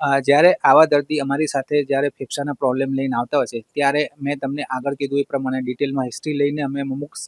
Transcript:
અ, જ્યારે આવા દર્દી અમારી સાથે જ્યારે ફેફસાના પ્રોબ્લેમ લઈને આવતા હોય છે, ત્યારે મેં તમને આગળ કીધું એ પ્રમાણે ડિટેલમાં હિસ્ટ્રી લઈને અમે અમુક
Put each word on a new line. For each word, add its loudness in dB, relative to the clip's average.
અ, 0
જ્યારે 6
આવા 6
દર્દી 0
અમારી -2
સાથે -2
જ્યારે -2
ફેફસાના -8
પ્રોબ્લેમ 0
લઈને -2
આવતા -2
હોય 0
છે, -8
ત્યારે 0
મેં -2
તમને -6
આગળ -4
કીધું -2
એ 0
પ્રમાણે -2
ડિટેલમાં -4
હિસ્ટ્રી -6
લઈને -2
અમે -4
અમુક -6